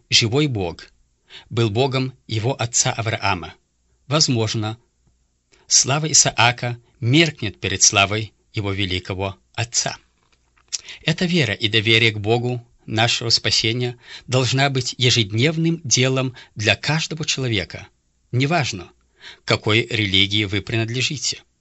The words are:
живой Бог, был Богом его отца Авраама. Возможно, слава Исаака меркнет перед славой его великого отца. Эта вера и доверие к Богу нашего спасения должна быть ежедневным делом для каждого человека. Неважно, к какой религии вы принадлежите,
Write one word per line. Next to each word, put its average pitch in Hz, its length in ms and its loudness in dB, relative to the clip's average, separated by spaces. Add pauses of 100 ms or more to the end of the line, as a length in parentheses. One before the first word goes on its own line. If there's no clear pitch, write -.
живой 123 380 2
Бог, 95 460 -6 (580)
был 113 200 0
Богом 131 420 0 (160)
его 110 260 -2
отца 120 380 -2
Авраама. 98 600 -4 (520)
Возможно, 113 720 0 (880)
слава 143 420 2
Исаака 120 720 2 (220)
меркнет 123 580 2
перед 95 240 -2
славой 101 500 2 (220)
его 101 160 -4
великого 95 640 -4 (180)
отца. - 420 -4 (1080)
Эта 160 220 0
вера 165 280 2
и 113 140 -2
доверие 113 460 4
к 104 80 -6
Богу 120 440 0 (220)
нашего 117 440 0
спасения 120 680 0 (300)
должна 131 420 2
быть 131 280 -4
ежедневным 123 840 2
делом 131 540 0 (180)
для 104 220 2
каждого 156 480 -4
человека. 104 640 -4 (420)
Неважно, 127 640 -2 (520)
к - 40 -18
какой 110 360 2
религии 101 600 0
вы 98 180 -2
принадлежите, 117 800 -4 (180)